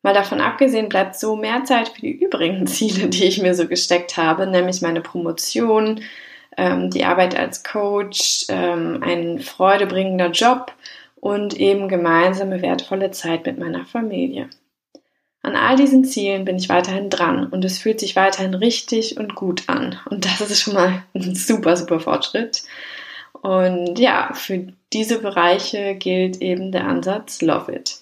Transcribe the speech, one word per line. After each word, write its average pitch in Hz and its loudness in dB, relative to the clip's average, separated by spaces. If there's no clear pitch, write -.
Mal 202 2
davon 202 2
abgesehen 233 2
bleibt 190 0
so 214 -2
mehr 220 -2
Zeit 233 2
für - -16
die - -4
übrigen 190 0
<laughs> - -
Ziele, 202 0
die 190 2
ich 185 2
mir 180 4
so 170 0
gesteckt 175 -2
habe, 165 0
nämlich 185 0
meine 165 -2
Promotion, 214 0
ähm, 180 0
die 185 0
Arbeit 180 2
als - -4
Coach, 202 -2
ähm, 175 -2
ein 170 -2
freudebringender 185 2
Job 247 2
und 202 -4
eben 196 2
gemeinsame 185 2
wertvolle 190 -2
Zeit 165 -4
mit 170 -6
meiner 175 -6
Familie. 208 -4
An - -4
all 240 6
diesen 262 8
Zielen 196 -2
bin 185 -2
ich 185 -4
weiterhin 190 0
dran 180 0
und 185 -2
es 185 -2
fühlt 220 0
sich 202 -2
weiterhin 190 2
richtig 220 0
und - -8
gut 180 -4
an. 185 -2
Und 196 -4
das 185 -2
ist 202 2
schon 208 -2
mal 185 4
ein 180 -4
super, 180 2
super 170 -2
Fortschritt. 202 -4
Und 185 0
ja, 233 4
für 185 -6
diese 220 0
Bereiche 196 0
gilt 185 0
eben 185 -2
der 175 -2
Ansatz 185 -4
Love - 0
It. - -10